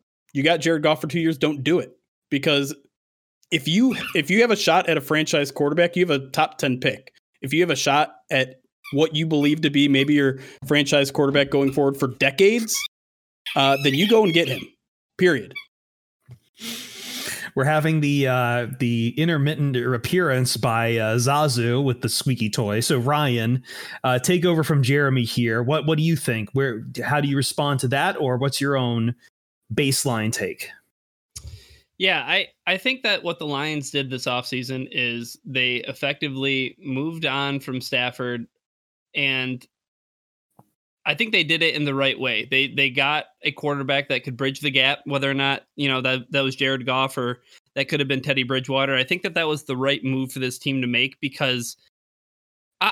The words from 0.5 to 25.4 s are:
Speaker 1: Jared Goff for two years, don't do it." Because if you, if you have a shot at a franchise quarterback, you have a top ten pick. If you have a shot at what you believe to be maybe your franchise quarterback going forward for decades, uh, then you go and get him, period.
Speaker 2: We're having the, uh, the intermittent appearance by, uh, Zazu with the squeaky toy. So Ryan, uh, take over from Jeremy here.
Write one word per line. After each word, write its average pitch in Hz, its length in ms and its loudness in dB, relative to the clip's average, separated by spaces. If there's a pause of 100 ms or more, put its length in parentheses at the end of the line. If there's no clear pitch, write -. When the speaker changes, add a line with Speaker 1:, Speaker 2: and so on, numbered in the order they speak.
Speaker 1:
Jared 160 260 0
Goff 156 160 2
for 165 80 -6
two 165 120 -2
years, 165 180 0
don't 147 260 0
do 160 160 2
it." - 160 -8 (340)
Because 143 460 0 (760)
if 151 160 0
you, 220 280 4 (200)
if 156 160 0
you 214 100 6
have 233 100 4
a 202 40 2
shot 180 340 2
at 156 80 2
a 143 40 -4
franchise 151 500 0
quarterback, 160 440 2
you 180 100 4
have 143 160 2
a 135 100 -14
top - 260 0
ten 127 220 0
pick. - 340 -4 (280)
If 135 120 -4
you 156 80 4
have 175 80 2
a 147 60 2
shot 147 400 2 (160)
at 131 300 0 (320)
what 156 220 2
you 160 100 0
believe 156 360 2
to 156 100 2
be 143 160 4
maybe 139 260 4
your 135 260 2 (280)
franchise 143 440 2
quarterback 139 380 2
going 139 220 2
forward 139 260 2
for 139 100 0
decades, 196 720 2 (760)
uh, 139 280 4
then 139 120 2
you 185 120 2
go 220 160 6
and 185 100 2
get 160 140 2
him, 127 140 -4 (560)
period. 151 360 2 (2000)
Speaker 2:
We're 139 80 0
having 156 380 2
the, 143 260 2
uh, 123 400 0 (120)
the 117 380 0
intermittent 151 580 0
appearance 127 800 0
by, 117 400 2
uh, 110 180 0
Zazu 127 680 2
with 127 180 -2
the 117 80 -2
squeaky 113 400 -2
toy. 107 320 -2
So 139 180 2
Ryan, 127 640 0 (400)
uh, 127 160 2
take 180 260 2
over 165 180 2
from 147 200 2
Jeremy 135 400 2
here. 117 400 0